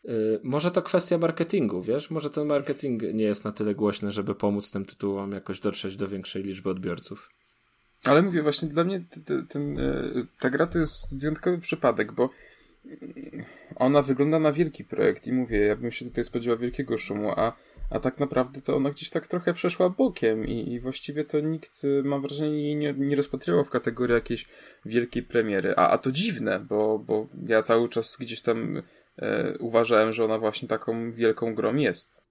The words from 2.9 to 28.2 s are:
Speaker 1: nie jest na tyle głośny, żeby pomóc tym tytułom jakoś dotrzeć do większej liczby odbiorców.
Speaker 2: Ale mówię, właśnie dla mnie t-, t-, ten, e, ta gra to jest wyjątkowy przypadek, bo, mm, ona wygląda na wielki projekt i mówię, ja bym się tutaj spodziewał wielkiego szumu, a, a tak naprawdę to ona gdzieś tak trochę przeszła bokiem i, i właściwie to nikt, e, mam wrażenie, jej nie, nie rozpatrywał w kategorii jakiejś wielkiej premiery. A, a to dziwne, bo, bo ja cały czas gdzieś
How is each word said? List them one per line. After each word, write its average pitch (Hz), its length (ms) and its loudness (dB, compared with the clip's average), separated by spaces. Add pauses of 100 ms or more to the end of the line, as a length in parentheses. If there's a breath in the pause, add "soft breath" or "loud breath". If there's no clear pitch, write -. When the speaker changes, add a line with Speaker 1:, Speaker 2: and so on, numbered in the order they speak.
Speaker 1:
nie 110 100 2
jest 104 200 0
na 104 80 -4
tyle 104 240 -2
głośny, 101 360 0
żeby 101 240 -2
pomóc 101 360 -2
tym 98 140 -4
tytułom 98 460 -6
jakoś 98 280 -8
dotrzeć 98 360 -4
do 101 120 -4
większej 95 360 -6
liczby 95 260 -6
odbiorców. 90 600 -6 (720)
Speaker 2:
Ale 143 180 8
mówię, 175 220 2
właśnie 151 240 0
dla 151 160 2
mnie 185 160 -2
t-, 165 220 -16
t-, 143 280 -4
ten, 143 300 -4
e, 135 240 -2 (360)
ta 127 100 2
gra 143 180 2
to 170 120 0
jest 143 400 -2
wyjątkowy 156 400 0
przypadek, 120 540 0
bo, 127 160 2 (560 loud breath)
mm, - 600 -14 (300 loud breath)
ona 139 260 6
wygląda 143 380 2
na 156 120 4
wielki 151 320 -2
projekt - 440 0
i 120 60 -2
mówię, 120 260 0
ja 104 160 4
bym 120 160 -6
się 120 140 -10
tutaj 120 180 -4
spodziewał 117 340 0
wielkiego 123 400 -2
szumu, 104 340 -4
a, 117 220 0 (360 soft breath)
a 110 100 -2
tak 127 200 -2
naprawdę 131 420 0
to 143 140 0
ona 139 140 2
gdzieś 143 200 -8
tak 165 180 -4
trochę 175 260 0
przeszła 180 360 2
bokiem 113 560 2
i, 117 280 -4
i 120 60 -6
właściwie 139 440 -6
to - 160 0
nikt, 156 440 -4
e, 139 240 2
mam 139 140 0
wrażenie, 147 420 -2
jej 147 120 0
nie, 147 180 0
nie 139 220 0
rozpatrywał 139 480 2
w - 60 -4
kategorii 120 440 0
jakiejś 117 320 0 (400 loud breath)
wielkiej 120 380 0
premiery. 101 520 0
A, - 140 6
a 113 80 6
to 131 140 0
dziwne, 131 480 -2
bo, 107 400 2
bo 110 280 -2 (180)
ja 113 160 4
cały 117 280 4
czas - 300 -2
gdzieś 117 220 -8